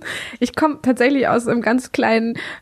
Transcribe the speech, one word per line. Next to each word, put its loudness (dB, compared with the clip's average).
Ich -2
komm 0
tatsächlich 2
aus 0
einem 0
ganz 0
kleinen 0